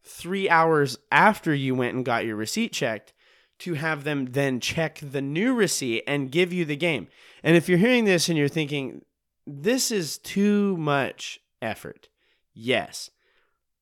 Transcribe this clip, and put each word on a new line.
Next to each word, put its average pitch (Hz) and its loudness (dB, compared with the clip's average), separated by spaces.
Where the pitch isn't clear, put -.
three 190 -6
hours 160 4
after 170 4
you 135 0
went 123 0
and 127 -4
got 117 0
your 110 -4
receipt 110 -4
checked, 113 -4
to 175 -8
have 147 -4
them 143 -2
then 131 -2
check - -4
the 139 -6
new 170 0
receipt 139 0
and 139 -2
give 175 0
you 180 0
the 147 -4
game. 143 -4
And 165 6
if 165 2
you're 180 4
hearing 240 4
this 180 2
and 170 0
you're 143 2
thinking, 143 -6
"This 175 -2
is 175 -4
too 202 0
much 143 -4
effort," - -10
yes. 113 -4